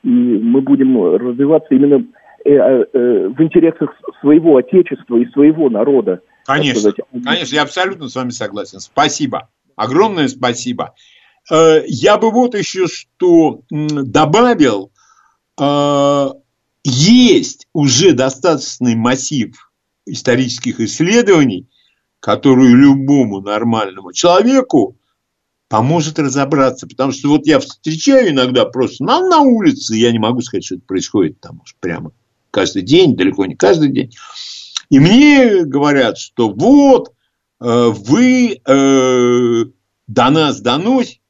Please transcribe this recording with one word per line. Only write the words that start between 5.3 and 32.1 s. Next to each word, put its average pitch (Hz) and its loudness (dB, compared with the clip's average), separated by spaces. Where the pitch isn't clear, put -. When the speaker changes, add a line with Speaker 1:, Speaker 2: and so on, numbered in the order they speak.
Speaker 1:
своего 151 2
народа, 110 0
так 143 -2
Speaker 2:
Конечно, 120 0
Speaker 1:
сказать. 123 -12
Speaker 2:
конечно, 147 -6
я 151 0
абсолютно 175 -6
с - -18
вами 127 -6
согласен. 101 -12
Спасибо. 143 -4
Огромное 151 -2
спасибо. 120 -6
Э, 160 4
я 196 0
бы 220 0
вот 247 -2
ещё 185 -4
что, 165 0
м, 151 -6
добавил. 151 0
Э, 143 0
есть 185 2
уже 156 2
достаточный 131 -2
массив 120 -4
исторических 123 -4
исследований, 165 0
которые 123 4
любому 135 2
нормальному 101 -6
человеку 208 0
поможет 151 -2
разобраться. 135 -2
Потому 135 -6
что 143 -6
вот 147 0
я 147 2
встречаю 202 0
иногда 127 0
просто 127 -6
на, 269 0
на 359 2
улице, 214 0
я 117 2
не 117 -2
могу 107 -2
сказать, 85 -8
что 92 -12
это - -20
происходит 90 -4
там - -20
уж - -20
прямо 82 -10